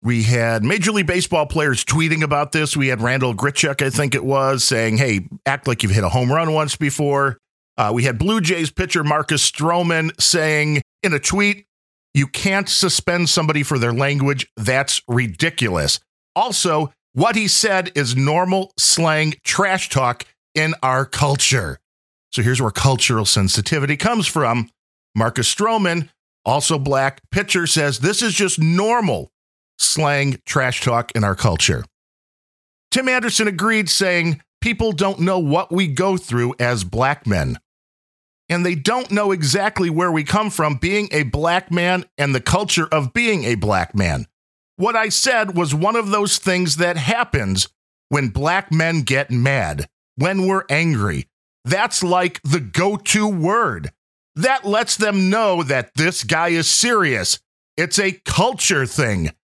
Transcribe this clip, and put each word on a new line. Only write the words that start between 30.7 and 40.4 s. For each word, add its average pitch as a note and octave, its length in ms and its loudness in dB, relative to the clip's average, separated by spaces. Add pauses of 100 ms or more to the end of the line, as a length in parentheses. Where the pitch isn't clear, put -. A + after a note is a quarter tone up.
talk A#2+ 320 0
in A2+ 100 2
our G2 120 2
culture." D#2+ 500 0 (1040)
Tim C4 160 0
Anderson A#3+ 400 0
agreed, G#3 420 0
saying, E3+ 520 0 (180)
"People A3+ 320 0
don't G3 280 -2
know F#3 200 2
what D#3+ 320 0
we F3+ 160 0
go F#3 300 0
through A#2+ 420 -2
as A#2+ 240 0
black B2+ 420 -2
men. D2+ 340 -2 (920)
And F3 160 0
they F3+ 100 0
don't A3 360 -2
know G3+ 200 2
exactly F#3 580 0
where E3+ 220 0
we D#3+ 120 0
come G#3 260 0